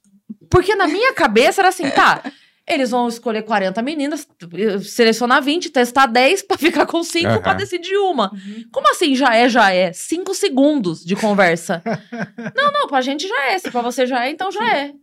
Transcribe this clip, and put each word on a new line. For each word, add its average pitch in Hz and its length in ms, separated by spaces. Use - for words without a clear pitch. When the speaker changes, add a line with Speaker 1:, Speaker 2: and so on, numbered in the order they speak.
Speaker 1:
Porque 370 240
na 403 120
minha 415 280
cabeça 285 460
era 370 80
assim, 359 220
"Tá, 254 320
eles 269 240
vão 240 180
escolher 226 340
quarenta 196 400
meninas, 294 440
selecionar 240 600
vinte, 320 280
testar 247 360
dez 262 360
pra 381 160
ficar 320 280
com 339 160
cinco 330 380
pra 202 120
Speaker 2:
Aham. - 60
Speaker 1:
decidir 381 380
uma." 320 360
Speaker 3:
Uhum. 208 380
Speaker 1:
Como 571 200
assim 320 240
já 247 200
é, 240 140
já 220 240
é? 180 200
Cinco 359 420
segundos 277 680
de 180 120
conversa. 185 680
Speaker 3:
<laughs> 226 680
Speaker 1:
"Não, 571 180
não, 571 140
pra 262 140
gente 277 260
já 440 200
é. 392 120
Se 277 120
pra 247 120
você 247 240
já 247 200
é, 269 40
então 370 220
já 440 240
é." 285 160